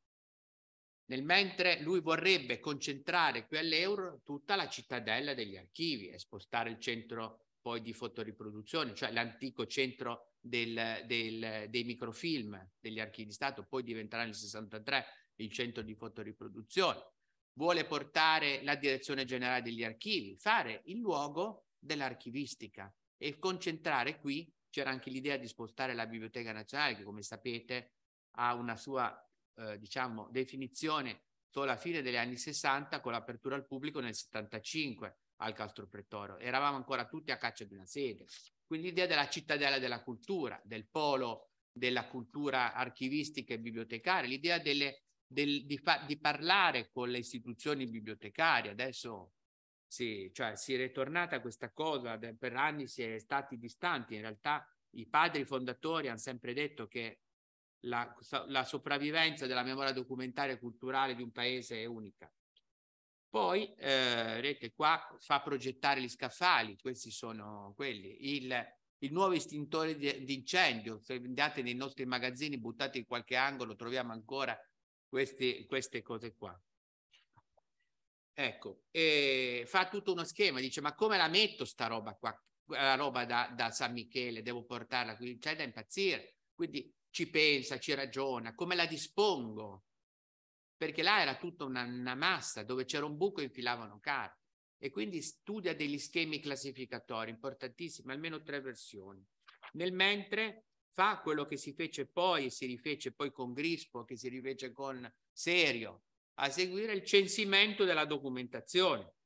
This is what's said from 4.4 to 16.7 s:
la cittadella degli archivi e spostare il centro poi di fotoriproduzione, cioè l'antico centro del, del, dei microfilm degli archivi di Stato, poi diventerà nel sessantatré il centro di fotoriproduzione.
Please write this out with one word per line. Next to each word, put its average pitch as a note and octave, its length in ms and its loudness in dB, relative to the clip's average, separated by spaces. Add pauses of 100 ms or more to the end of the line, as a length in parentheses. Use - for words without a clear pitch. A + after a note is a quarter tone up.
la F3 120 0
cittadella B2 680 -2
degli G#2 220 -6
archivi G#2+ 520 -4
e - 100 -14
spostare A#2 520 -4
il A2+ 100 -8
centro A2+ 680 -6 (140)
poi A#2 200 -4
di A2+ 120 -8
fotoriproduzione, A2 1000 -6
cioè A2 180 -2
l'antico A#2 540 -2
centro B2 760 -2
del, A2+ 680 -2
del, A2+ 600 -2
dei A#2+ 160 0
microfilm A#2 960 -4
degli A2 220 -8
archivi G#2+ 280 -8
di G#2 60 -12
Stato, C3+ 320 -4
poi C3 160 -4
diventerà A2+ 420 -6
nel A2 100 -6
sessantatré G#2+ 720 -4 (320)
il G#2+ 160 -8
centro A#2+ 300 -4
di G#2+ 120 -10
fotoriproduzione. G#2+ 1160 -2 (420)